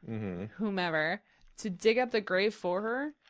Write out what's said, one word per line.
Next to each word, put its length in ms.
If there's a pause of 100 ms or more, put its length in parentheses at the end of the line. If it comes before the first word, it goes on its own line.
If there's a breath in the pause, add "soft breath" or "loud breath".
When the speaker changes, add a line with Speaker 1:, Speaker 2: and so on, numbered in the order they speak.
Speaker 1:
Mm-hmm. 380 (100)
Speaker 2:
whomever, 680 (360)
to 120
dig 280
up 120
the 100
grave 340
for 280
her. 320 (160)